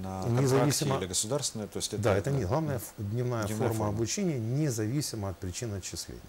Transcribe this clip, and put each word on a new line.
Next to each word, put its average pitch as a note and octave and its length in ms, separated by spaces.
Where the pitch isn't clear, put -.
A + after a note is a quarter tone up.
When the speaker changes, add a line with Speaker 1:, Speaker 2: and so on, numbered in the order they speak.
Speaker 1:
на F#2+ 240
Speaker 2:
Независимо C3 380
Speaker 1:
контракте C#3 320
или F#2+ 100
государственное? A2 600
То - 100
есть - 160
это G#2 100
Speaker 2:
Да, G#2 140
это C#3 140
не, C3+ 140
главное, C#3+ 300
Speaker 1:
Мгм. A2 80
Speaker 2:
ф-, G2+ 280
дневная A#2+ 340
Speaker 1:
Дневная G#2+ 220
Speaker 2:
форма A2 180
Speaker 1:
форма. G#2 100
Speaker 2:
обучения C3+ 440
независимо A2+ 920
от F2+ 80
причины G2+ 380
отчисления. D#2+ 540